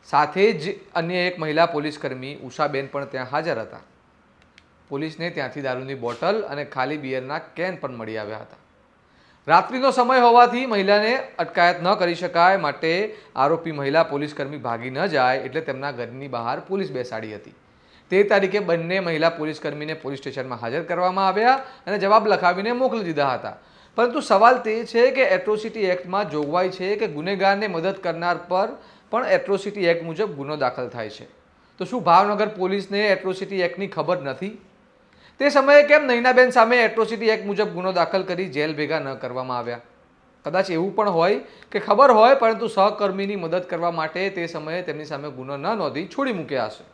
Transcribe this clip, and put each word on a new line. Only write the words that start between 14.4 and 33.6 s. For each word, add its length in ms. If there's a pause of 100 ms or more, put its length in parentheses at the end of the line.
ભાગી 320
ન 160
જાય 360
એટલે 200
તેમના 300
ઘરની 360
બહાર 320
પોલીસ 320
બેસાડી 440
હતી. 200 (540)
તેર 180
તારીખે 320
બંને 400
મહિલા 300
પોલીસ 300
કર્મીને 340
પોલીસ 260
સ્ટેશનમાં 420
હાજર 220
કરવામાં 440
આવ્યા 320 (280)
અને 100
જવાબ 300
લખાવીને 460
મોકલી 300
દીધા 300
હતા. 240 (380)
પરંતુ 260
સવાલ 360
તે 280
છે 260
કે 100
એટ્રોસિટી 640
એક્ટમાં 460
જોગવાઈ 380
છે 260
કે 120
ગુનેગારને 600
મદદ 260 (120)
કરનાર 320
પર 320 (420)
પણ 140
એટ્રોસિટી 600
એક્ટ 180
મુજબ 320
ગુનો 220
દાખલ 320
થાય 200
છે. 180 (500)
તો 80
શું 180
ભાવનગર 440
પોલીસને 600
એટ્રોસિટી 540